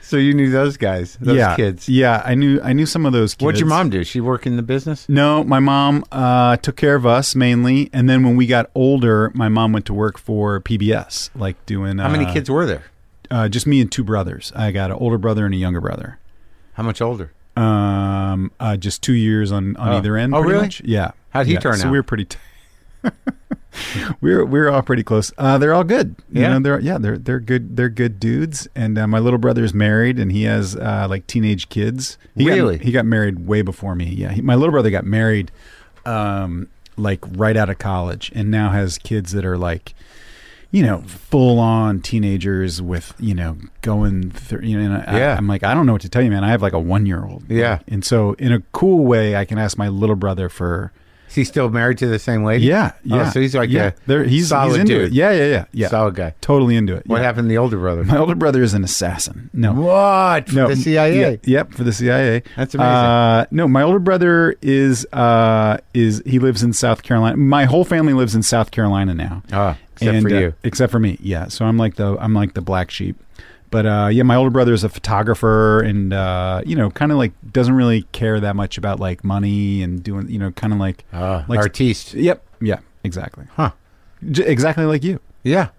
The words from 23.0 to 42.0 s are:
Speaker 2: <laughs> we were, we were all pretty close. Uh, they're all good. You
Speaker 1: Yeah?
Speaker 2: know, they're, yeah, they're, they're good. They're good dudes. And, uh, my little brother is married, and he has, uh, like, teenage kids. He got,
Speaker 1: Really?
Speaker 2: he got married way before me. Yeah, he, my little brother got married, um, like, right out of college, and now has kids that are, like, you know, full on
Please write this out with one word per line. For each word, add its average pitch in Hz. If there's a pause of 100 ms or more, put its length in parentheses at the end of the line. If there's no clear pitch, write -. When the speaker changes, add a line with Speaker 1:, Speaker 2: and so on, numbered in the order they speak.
Speaker 2:
<laughs> 247 (1080)
we 170
were, -
we 135
were 151
all 139
pretty 123
close. 107
Uh, 139
they're 147
all 180
good. 165 (160)
You -
Speaker 1:
Yeah? 127
Speaker 2:
know, 131
they're, 139
yeah, 156
they're, 107
they're 127
good. 117
They're 123
good 113
dudes. 131
And, 110
uh, 107
my 110
little 120
brother 113
is 92
married, 107
and 95
he 104
has, 107
uh, 104
like, 95
teenage 107
kids. 117 (160)
He 104
got, 170
Speaker 1:
Really? 123
Speaker 2:
he 120
got 120
married 104
way 104
before 95
me. 87
Yeah, 98
he, 101
my 131
little 151
brother 120
got 95
married, 107 (540)
um, 98 (280)
like, 104 (120)
right 107
out 104
of 95
college, 92
and 107
now 107
has 95
kids 95
that 98
are, 90
like, 87 (760)
you 196
know, 104
full 127
on 113